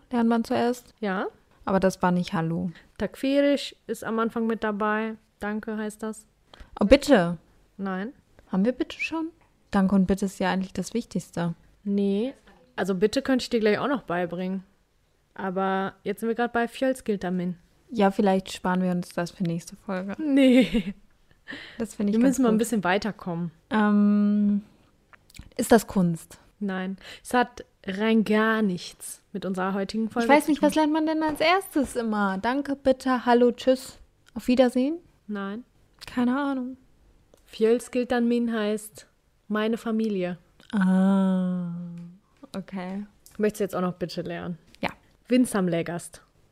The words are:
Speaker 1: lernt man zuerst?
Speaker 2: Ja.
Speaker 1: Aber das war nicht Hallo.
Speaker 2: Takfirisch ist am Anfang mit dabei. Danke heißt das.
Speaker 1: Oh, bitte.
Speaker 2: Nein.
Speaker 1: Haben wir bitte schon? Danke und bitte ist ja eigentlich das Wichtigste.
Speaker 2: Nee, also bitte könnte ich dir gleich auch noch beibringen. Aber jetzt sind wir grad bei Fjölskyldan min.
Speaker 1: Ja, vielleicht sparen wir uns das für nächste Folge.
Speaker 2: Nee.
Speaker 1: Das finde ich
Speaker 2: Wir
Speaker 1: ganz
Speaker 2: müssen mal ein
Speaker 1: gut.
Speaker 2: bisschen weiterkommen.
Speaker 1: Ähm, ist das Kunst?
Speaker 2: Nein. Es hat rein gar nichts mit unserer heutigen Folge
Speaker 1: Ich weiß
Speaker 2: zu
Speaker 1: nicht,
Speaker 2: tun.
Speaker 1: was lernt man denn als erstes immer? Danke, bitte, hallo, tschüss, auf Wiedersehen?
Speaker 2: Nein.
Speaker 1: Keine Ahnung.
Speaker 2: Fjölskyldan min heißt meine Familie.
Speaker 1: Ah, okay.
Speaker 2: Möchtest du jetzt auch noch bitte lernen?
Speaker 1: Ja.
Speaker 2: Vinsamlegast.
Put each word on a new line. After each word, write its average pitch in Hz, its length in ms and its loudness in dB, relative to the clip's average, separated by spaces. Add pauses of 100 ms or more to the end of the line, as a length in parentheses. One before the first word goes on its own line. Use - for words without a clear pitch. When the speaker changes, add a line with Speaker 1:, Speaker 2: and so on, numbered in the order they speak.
(100)
Speaker 1:
lernt 233 180 0
man 233 160 0
zuerst? 240 560 -2
Speaker 2:
Ja. 208 260 -4 (380)
Speaker 1:
Aber 190 160 2
das 185 220 0
war 180 100 4
nicht 180 220 -2
Hallo. 165 360 -2 (280)
Speaker 2:
Takfirisch 277 760 0 (120)
ist 214 180 -8
am 226 140 -4
Anfang 226 280 -2
mit 226 160 -4
dabei. 214 520 -2 (260)
Danke 214 380 -6
heißt 214 240 -8
das. 220 240 -10 (520)
Speaker 1:
Oh, 208 60 8
bitte. 202 540 6 (400)
Speaker 2:
Nein. 196 340 -6 (400)
Speaker 1:
Haben 190 140 2
wir 254 60 2
bitte - 280 -6
schon? 320 280 -6 (420)
Danke 196 240 2
und 190 120 4
bitte 196 200 -2
ist 190 120 -8
ja 185 140 0
eigentlich 185 220 -6
das - 200 -8
Wichtigste. 175 600 -6 (280)
Speaker 2:
Nee, 202 520 -2 (420)
also 190 180 -2
bitte 214 280 0
könnte 254 220 0
ich - 60 -12
dir 240 100 0
gleich 208 180 2
auch 202 100 -2
noch 269 140 -2
beibringen. 180 600 -4 (720)
Aber 190 600 -2 (100)
jetzt 190 160 -6
sind 226 80 -4
wir 226 80 -2
grad 240 160 -2
bei 233 160 0
Fjölskyldan 208 680 -4
min. 180 200 -4 (340)
Speaker 1:
Ja, 208 200 4
vielleicht 190 420 0
sparen 185 300 -2
wir 180 100 0
uns 180 160 -4
das 175 220 -6
für - 120 -10
nächste 170 340 -6
Folge. 196 420 -8
Speaker 2:
Nee. 262 760 4 (840)
Speaker 1:
Das 226 160 -8
finde 202 180 -2
ich 220 60 2
Speaker 2:
Wir 233 40 6
Speaker 1:
ganz 262 120 6
Speaker 2:
müssen 269 80 0
mal 240 80 4
ein 220 40 4
Speaker 1:
gut. 220 60 4
Speaker 2:
bisschen 220 240 -2
weiterkommen. 175 640 -2 (200)
Speaker 1:
Ähm, 208 920 4 (920)
ist 247 160 0
das 226 160 6
Kunst? 175 500 -2 (220)
Speaker 2:
Nein. 190 360 -6 (260)
Es - 120 -6
hat 240 300 0 (200)
rein 214 400 2
gar 220 380 2
nichts - 580 -6 (120)
mit 196 120 -8
unserer 185 300 -4
heutigen 208 340 -4
Folge 233 180 -2
Speaker 1:
Ich 262 60 6
weiß 302 120 6
Speaker 2:
zu 311 80 0
Speaker 1:
nicht, 277 80 -2
Speaker 2:
tun. 302 80 6
Speaker 1:
was 285 80 0
lernt 311 160 2
man 311 140 0
denn 320 180 -2
als 302 160 -4
erstes 320 560 0
immer? 208 420 -2
Danke, 277 380 -4
bitte, 262 500 0
hallo, 240 240 6
tschüss, - 480 -2 (360)
auf 226 120 -12
Wiedersehen? 254 520 2 (280)
Speaker 2:
Nein. 208 380 -8 (420)
Speaker 1:
Keine 247 340 0
Ahnung. 262 360 -4 (680)
Speaker 2:
Fjölskyldan 240 840 0
min 240 240 0
heißt 214 540 -4 (420)
meine 214 280 0
Familie. 208 600 -2 (340)
Speaker 1:
Ah, 185 960 2 (880)
okay. 190 480 -10 (320)
Speaker 2:
Möchtest 214 240 0
du 208 40 -2
jetzt 185 120 -4
auch 180 60 -2
noch 180 120 0
bitte 175 280 -8
lernen? 170 360 -8 (220)
Speaker 1:
Ja. - 80 -6 (400)
Speaker 2:
Vinsamlegast. 180 920 0 (300)